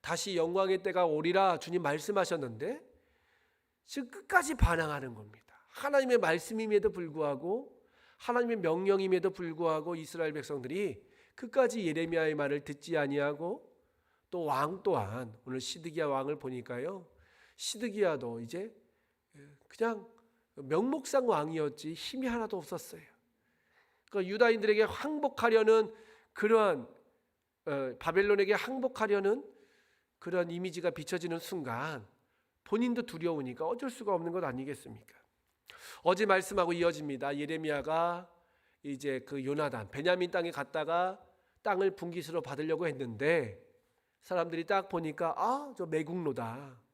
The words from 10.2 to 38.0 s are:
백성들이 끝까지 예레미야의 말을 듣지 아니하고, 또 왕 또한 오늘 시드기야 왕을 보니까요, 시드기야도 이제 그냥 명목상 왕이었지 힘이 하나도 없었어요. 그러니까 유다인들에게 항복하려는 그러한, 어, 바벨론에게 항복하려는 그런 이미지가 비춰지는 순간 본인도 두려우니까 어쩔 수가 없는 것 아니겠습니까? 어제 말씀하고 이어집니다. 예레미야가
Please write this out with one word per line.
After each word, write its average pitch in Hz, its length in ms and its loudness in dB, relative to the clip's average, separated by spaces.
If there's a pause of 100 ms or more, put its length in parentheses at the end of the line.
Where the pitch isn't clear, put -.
백성들이 147 680 -6 (320)
끝까지 233 500 0
예레미야의 160 500 0
말을 143 280 -2
듣지 147 340 -6
아니하고, 147 760 -2 (580)
또 175 160 -4
왕 151 360 0
또한 117 500 -2 (140)
오늘 127 160 -6
시드기야 160 460 -4
왕을 139 320 -2
보니까요, 131 680 -8 (480)
시드기야도 175 840 -2
이제 180 340 -8 (920)
그냥 220 400 -2 (480)
명목상 247 720 2
왕이었지 156 640 0
힘이 254 340 -6
하나도 226 300 -2
없었어요. 160 440 -10 (1080)
그러니까 190 220 -2
유다인들에게 214 520 6
항복하려는 226 1120 4 (400)
그러한, 208 540 4 (760)
어, 135 340 -4
바벨론에게 196 540 4
항복하려는 220 880 0 (760)
그런 175 300 0
이미지가 175 420 -2
비춰지는 165 480 -4
순간 135 680 -6 (560)
본인도 240 400 0
두려우니까 160 640 -4
어쩔 247 220 -4
수가 208 260 -4
없는 170 160 -2
것 175 120 -2
아니겠습니까? 131 720 -8 (880)
어제 185 220 4
말씀하고 190 480 2
이어집니다. 147 640 0
예레미야가 160 920 -2 (540)